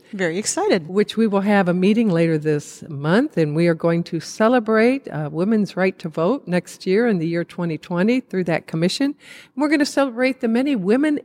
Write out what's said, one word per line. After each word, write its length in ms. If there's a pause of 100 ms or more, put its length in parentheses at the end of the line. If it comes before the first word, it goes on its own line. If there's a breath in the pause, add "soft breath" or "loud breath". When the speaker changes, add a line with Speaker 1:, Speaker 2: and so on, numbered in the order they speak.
(140)
Speaker 1:
Very 240
excited. 500
Speaker 2:
Which 300
we 100
will 140
have 260
a 60
meeting 360
later 280
this 500
month, 500
and 160
we 140
are 80
going 300
to 160
celebrate, 880
uh, 200
women's 460
right 240
to 80
vote 400
next 380
year 220
in 120
the 80
year 160
twenty 340
twenty 440
through 240
that 200
commission. 420
And 540
we're 80
gonna 160
celebrate 540
the 80
many 280
women 500